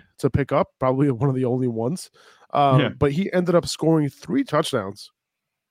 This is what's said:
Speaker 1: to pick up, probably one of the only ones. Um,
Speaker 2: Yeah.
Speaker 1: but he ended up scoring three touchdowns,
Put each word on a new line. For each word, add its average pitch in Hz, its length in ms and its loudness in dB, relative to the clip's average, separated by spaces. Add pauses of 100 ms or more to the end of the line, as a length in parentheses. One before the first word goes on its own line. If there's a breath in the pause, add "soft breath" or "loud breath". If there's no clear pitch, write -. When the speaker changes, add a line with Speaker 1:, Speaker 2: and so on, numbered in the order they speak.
(180)
Speaker 1:
to - 100 0
pick - 240 0
up, - 280 0
probably 131 300 2
one 127 200 0
of 127 60 -2
the 131 80 -2
only 123 240 -2
ones. 117 420 -6 (420 soft breath)
Um, 139 280 4
Speaker 2:
Yeah. 123 100 2
Speaker 1:
but 143 220 0
he 185 200 -2
ended 175 220 0
up 170 120 4
scoring 156 420 0
three 165 360 -4
touchdowns, 117 680 -4 (600)